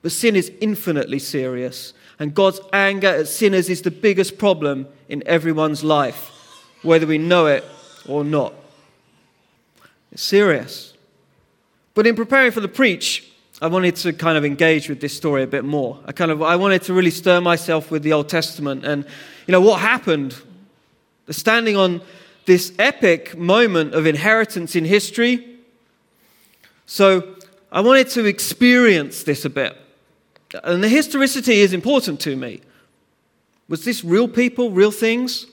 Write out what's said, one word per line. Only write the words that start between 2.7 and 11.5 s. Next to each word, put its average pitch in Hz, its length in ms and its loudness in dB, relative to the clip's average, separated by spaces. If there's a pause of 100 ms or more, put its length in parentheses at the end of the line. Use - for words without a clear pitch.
anger 196 360 2
at 156 200 0
sinners 190 400 0
is 175 140 -4
the 175 80 -2
biggest 190 480 -2
problem 151 480 -2 (220)
in 143 180 -10
everyone's 156 560 -2
life, 147 480 -2 (520)
whether 160 240 4
we 156 120 0
know 170 280 4
it 143 180 2 (440)
or 147 160 -4
not." 147 300 -2 (1600)
It's - 100 -14
serious. 196 720 0 (1000)